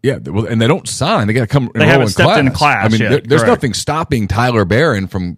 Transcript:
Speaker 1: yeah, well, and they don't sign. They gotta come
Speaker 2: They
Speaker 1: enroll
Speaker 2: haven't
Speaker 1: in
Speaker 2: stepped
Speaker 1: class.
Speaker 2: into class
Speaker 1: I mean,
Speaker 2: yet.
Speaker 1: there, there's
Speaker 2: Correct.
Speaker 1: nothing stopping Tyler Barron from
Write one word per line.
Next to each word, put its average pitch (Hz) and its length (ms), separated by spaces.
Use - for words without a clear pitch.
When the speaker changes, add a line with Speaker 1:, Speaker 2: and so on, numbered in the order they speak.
Speaker 1:
yeah, - 160
well, 78 300
and 113 140
they 113 60
don't 175 200
sign. 151 400
They 110 60
gotta 120 140
come 131 260
Speaker 2:
They 117 80
Speaker 1:
enroll 151 100
Speaker 2:
haven't 127 160
Speaker 1:
in - 40
Speaker 2:
stepped - 160
Speaker 1:
class. 202 120
Speaker 2:
into 135 120
class 127 340
Speaker 1:
I 107 40
mean, 110 120
Speaker 2:
yet. 107 80
Speaker 1:
there, 139 120
there's 143 200
Speaker 2:
Correct. 233 160
Speaker 1:
nothing 120 180
stopping 147 520
Tyler 117 380
Barron 107 420
from 87 300